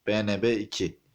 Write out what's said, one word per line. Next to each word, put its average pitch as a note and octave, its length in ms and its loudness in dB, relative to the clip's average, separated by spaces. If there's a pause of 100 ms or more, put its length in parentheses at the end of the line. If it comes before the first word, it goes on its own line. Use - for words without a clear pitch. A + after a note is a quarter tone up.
B G#2+ 180 2
N G2+ 160 0
B A#2 140 4
iki. G2+ 440 -4 (160)